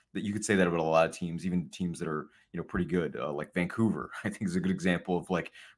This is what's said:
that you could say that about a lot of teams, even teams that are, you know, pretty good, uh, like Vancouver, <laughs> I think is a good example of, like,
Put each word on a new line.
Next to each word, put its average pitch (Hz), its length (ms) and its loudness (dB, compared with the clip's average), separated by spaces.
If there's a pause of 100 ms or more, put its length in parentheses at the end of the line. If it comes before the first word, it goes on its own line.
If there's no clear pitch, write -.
(140)
that 98 100 -4
you 101 100 -2
could 107 100 -4
say 104 120 4
that 92 100 6
about 85 140 2
a 80 40 2
lot 80 240 6
of 80 80 -4
teams, 85 300 -6
even 90 240 0
teams 85 300 -4
that 80 80 -4
are, 76 200 -4 (240)
you 87 60 -8
know, 82 60 -4
pretty 92 220 -2
good, 80 340 0
uh, 73 120 -4
like 73 220 -6
Vancouver, 90 640 0
<laughs> - 60 -12
I 104 60 -2
think 101 200 -4
is 85 60 -2
a 92 40 2
good 92 120 0
example 87 440 0
of, 82 140 -4
like, 85 220 0 (260)